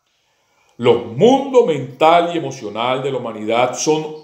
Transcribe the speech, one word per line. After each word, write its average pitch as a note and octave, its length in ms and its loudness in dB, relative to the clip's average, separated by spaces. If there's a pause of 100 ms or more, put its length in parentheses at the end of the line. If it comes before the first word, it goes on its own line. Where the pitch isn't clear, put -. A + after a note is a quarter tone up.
(760)
"Los A#2+ 280 2
mundos B3 600 2
mental D#3+ 680 2
y D#3+ 60 -2
emocional B2+ 640 -6
de C#3 80 -4
la C3 60 -6
humanidad A2+ 600 -2
son D#3 260 0 (200)